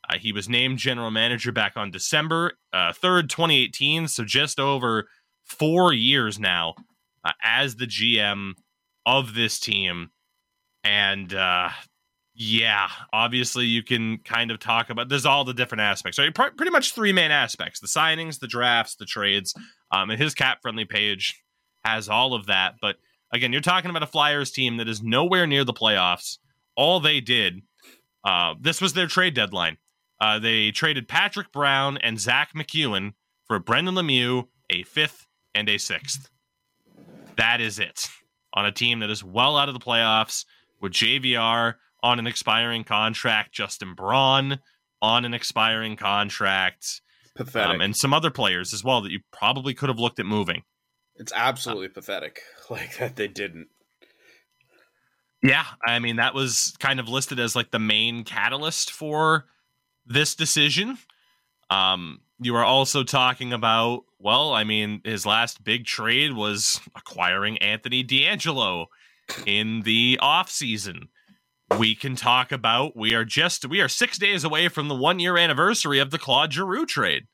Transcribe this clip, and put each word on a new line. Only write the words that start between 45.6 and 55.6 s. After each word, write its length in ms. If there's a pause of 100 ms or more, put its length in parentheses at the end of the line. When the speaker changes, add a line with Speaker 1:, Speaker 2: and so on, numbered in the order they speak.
Speaker 1:
contract, 1080 (340)
Speaker 2:
Pathetic. 400
Speaker 1:
um, 60
and 140
some 180
other 180
players 420
as 100
well 180
that 100
you 80 (120)
probably 420
could 160
have 100
looked 200
at 60
moving. 380 (520)
Speaker 2:
It's 200
absolutely 520
Speaker 1:
Uh, 60
Speaker 2:
pathetic, 480 (140)
<laughs> 140
like, 280
that 180
they 120
didn't. 400 (1800)
Speaker 1:
Yeah, 220 (200)